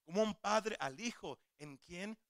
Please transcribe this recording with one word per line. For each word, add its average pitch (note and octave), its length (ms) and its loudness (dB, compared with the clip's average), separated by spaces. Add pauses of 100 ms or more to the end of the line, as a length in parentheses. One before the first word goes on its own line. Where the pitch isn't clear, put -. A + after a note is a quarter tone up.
como F3+ 180 4
un G#3+ 120 2
padre G#3+ 440 2
al C3+ 220 -2
hijo G#3 380 -6 (200)
en D3 200 -12
quien G3 400 -8 (120)